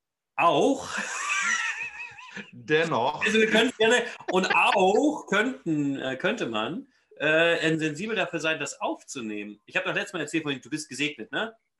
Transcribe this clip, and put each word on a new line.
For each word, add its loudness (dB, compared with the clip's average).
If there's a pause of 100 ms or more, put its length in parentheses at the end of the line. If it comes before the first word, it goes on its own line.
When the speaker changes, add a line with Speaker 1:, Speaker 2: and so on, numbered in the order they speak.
(360)
Speaker 1:
auch 2
<laughs> -4
Speaker 2:
Dennoch. 0
Speaker 1:
Also 2
wir 4
können 4
gerne, 4 (240)
und 2
auch 4
könnten, 0
äh, -4
könnte -2
man, -4 (280)
äh, 4
sensibel -2
dafür -2
sein, 0
das -8
aufzunehmen. -6
Ich -4
hab -2
doch -2
letztes -4
Mal -4
erzählt -2
von -2
dem, -6
"Du -16
bist -6
gesegnet", -6
ne? -6 (260)